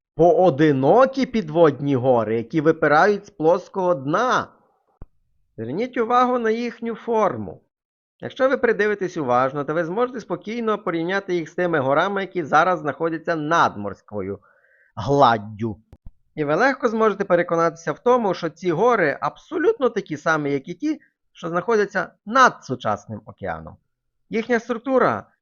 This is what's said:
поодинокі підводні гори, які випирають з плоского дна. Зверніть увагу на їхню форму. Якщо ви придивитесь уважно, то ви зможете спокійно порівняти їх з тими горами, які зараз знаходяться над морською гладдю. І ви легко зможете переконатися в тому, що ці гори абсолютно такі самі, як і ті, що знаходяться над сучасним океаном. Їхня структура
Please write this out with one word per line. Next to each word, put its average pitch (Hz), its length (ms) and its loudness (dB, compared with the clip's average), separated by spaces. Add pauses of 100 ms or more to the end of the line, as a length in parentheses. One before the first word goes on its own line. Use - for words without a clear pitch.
(160)
поодинокі 165 1080 4
підводні 151 720 2
гори, 117 400 2
які 117 240 -4
випирають 160 680 2
з - 40 -20
плоского 180 640 0
дна. 165 540 -2 (1080)
Зверніть 170 400 -6
увагу 247 420 2
на 226 120 0
їхню 226 440 -6
форму. 160 680 -2 (600)
Якщо 262 280 -2
ви 269 80 -2
придивитесь 208 600 -2
уважно, 135 480 0
то 151 100 -4
ви 170 100 -2
зможете 233 360 -4
спокійно 214 580 -6
порівняти 180 560 -4
їх 165 140 -4
з - 60 -20
тими 170 240 0
горами, 160 420 0
які 180 240 -6
зараз 160 360 2
знаходяться 160 560 -4
над 151 400 0
морською 101 640 -10 (580)
гладдю. 110 840 0 (540)
І 151 100 -4
ви 147 100 -2
легко 254 340 0
зможете 214 360 0
переконатися 170 680 0
в 147 60 -12
тому, 240 360 2
що 170 160 -6
ці 175 220 -4
гори 185 480 2
абсолютно 311 680 -2
такі 190 260 -6
самі, 151 360 -2
як 139 160 -4
і 175 60 -10
ті, 302 260 -6 (320)
що - 160 -12
знаходяться 185 640 -2 (140)
над 233 380 2
сучасним 110 600 -6
океаном. 82 520 -12 (540)
Їхня 226 300 -2
структура 226 640 -2 (160)